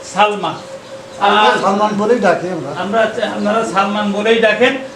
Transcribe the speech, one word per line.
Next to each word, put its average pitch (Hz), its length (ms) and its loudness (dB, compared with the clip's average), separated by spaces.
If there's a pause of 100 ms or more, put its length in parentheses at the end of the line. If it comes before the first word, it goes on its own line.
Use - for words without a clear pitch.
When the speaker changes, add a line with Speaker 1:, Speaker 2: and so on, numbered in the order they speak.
(140)
Speaker 1:
সালমান। 190 400 0 (640)
Speaker 2:
আমরা 202 220 4
Speaker 1:
আর 214 200 4
Speaker 2:
সালমান 202 360 2
বলেই 220 220 2
ডাকি 180 300 2
আমরা। 160 320 -6
Speaker 1:
আমরা, 202 200 0 (340)
আপনারা 208 380 0
সালমান 208 380 0
বলেই 214 280 2
ডাকেন। 233 380 2 (180)